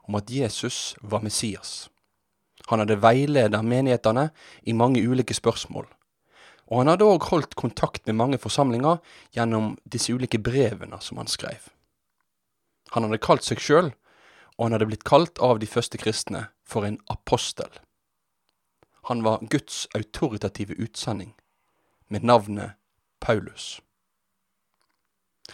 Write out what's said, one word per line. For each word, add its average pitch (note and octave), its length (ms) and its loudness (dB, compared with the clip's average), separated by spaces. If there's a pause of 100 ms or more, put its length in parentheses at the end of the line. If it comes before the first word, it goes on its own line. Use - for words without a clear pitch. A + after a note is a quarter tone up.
om G#2 160 -4
at G#2 100 -10
Jesus - 680 -4
var G#2 240 -4
Messias. - 640 -6 (800)
Han A2 160 2
hadde G#2 160 2
veiledet A#2 640 4
menighetene B2 680 2 (380)
i A2+ 80 0
mange A#2+ 320 4
ulike B2 260 0
spørsmål, - 540 -2 (840)
og A#2+ 60 2
han C3+ 120 4
hadde G3 140 6
også F#3 240 4
holdt D#3+ 300 0
kontakt - 480 -4
med A2 100 0
mange C3 240 2
forsamlinger C#3 600 2 (340)
gjennom A2+ 480 0
disse - 300 -4
ulike B2 260 -2
brevene A#2 640 -2
som - 160 -10
han A2+ 120 -8
skrev. - 360 -10 (1300)
Han A2+ 120 0
hadde A2 140 -2
kalt D3+ 240 2
seg - 160 -4
selv, D3+ 300 4 (640)
og A#2+ 100 -2
han A2+ 120 2
hadde G#2+ 120 2
blitt - 180 -8
kalt D#3+ 360 4
av A#2+ 160 4
de G#2+ 100 -6
første - 320 -4
kristne G#2+ 460 -4 (180)
for G#2 220 -4
en G#2+ 120 -6 (120)
apostel. - 580 -4 (1400)
Han A#2+ 160 -2
var A2 260 2
Guds - 420 -4
autoritative G#2+ 840 -4
utsending, G#2+ 540 -6 (720)
med G#2 160 -4
navnet G#2+ 540 2 (420)
Paulus. - 600 -4 (1700)